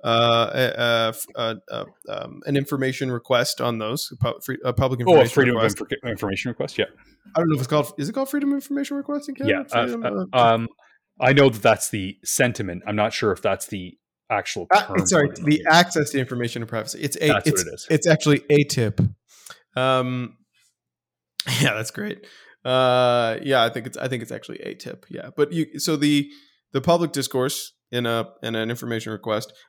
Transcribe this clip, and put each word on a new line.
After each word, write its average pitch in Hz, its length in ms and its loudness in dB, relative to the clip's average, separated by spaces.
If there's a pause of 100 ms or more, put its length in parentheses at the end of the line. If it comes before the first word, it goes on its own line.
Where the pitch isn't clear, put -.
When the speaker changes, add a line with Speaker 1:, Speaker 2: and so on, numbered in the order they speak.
Speaker 1:
uh, 117 480 4
a, 123 300 0
a, 113 320 2 (200)
a, 113 220 -4 (140)
a, - 160 -8 (240)
um, - 340 -12
an 139 140 0
information 135 520 -4
request 123 520 0
on 120 160 -2
those, 110 340 -6
a - 100 -16
pu-, - 220 -2
free, 131 220 -8
a 123 80 0
public 127 260 0
Speaker 2:
Oh, 120 40 -4
a 160 180 8
Speaker 1:
information 117 120 4
Speaker 2:
freedom 123 200 4
Speaker 1:
request. 113 260 0
Speaker 2:
of 104 80 -8
infor-, - 220 -6
information 98 400 -4
request, - 260 -6
yeah. - 80 0 (500)
Speaker 1:
I 160 60 2
don't 170 80 2
know 156 60 2
if 131 80 0
it's 127 60 -6
called, 147 280 0
is 143 140 -4
it - 20 -8
called 269 160 -2
freedom 285 220 -2
of 285 60 0
information 277 420 -6
request 285 320 -8
in 262 40 -12
Canada? 262 380 0
Speaker 2:
Yeah, 117 80 2
uh, - 60 2
Speaker 1:
Freedom, 117 180 -6
Speaker 2:
uh, 98 320 -4
Speaker 1:
uh, 117 180 6
Speaker 2:
um, 117 140 -2 (500)
I 127 140 4
know 139 160 8
that 110 140 0
that's 110 260 4
the 98 340 -6
sentiment. 101 640 -2
I'm 104 100 -2
not 107 180 2
sure 104 180 0
if - 80 -4
that's 98 280 -2
the 90 280 -10 (340)
actual 98 420 -4
Speaker 1:
Uh, 202 140 6
Speaker 2:
term - 200 0
Speaker 1:
sorry, 151 220 4
Speaker 2:
for - 60 -8
it. - 100 -12
Speaker 1:
the 151 240 4
access 165 420 4
to 139 80 -2
information 120 440 -4
and 110 60 -8
privacy. 110 340 -6
It's - 180 -6
a, 151 80 2
Speaker 2:
That's 143 60 4
what 98 140 -2
Speaker 1:
it's, 185 180 0
Speaker 2:
it 156 80 -12
is. - 160 -16
Speaker 1:
it's 156 160 2
actually 151 420 4
A 147 160 6
tip. 113 340 -2 (760)
Um, 127 640 -2 (1080)
<laughs> 123 140 -2
yeah, 131 140 2
that's 113 160 -6
great. - 340 -10 (400)
Uh, 123 760 2
yeah, 131 200 4
I 117 60 4
think 117 200 -6
it's, - 100 -14
I 127 100 -6
think 120 140 -6
it's 113 100 -14
actually - 280 -12
A 98 140 -10
tip. - 360 -16
Yeah, - 260 -14
but 147 160 0
you, 156 260 -4
so 156 180 -2
the, 143 340 0 (420)
the 135 80 -2
public 170 320 2
discourse 131 600 -4 (160)
in 120 160 -2
a, 117 240 -2 (120)
in 113 120 -6
an 110 160 -2
information 117 420 -6
request, 107 400 -6 (160)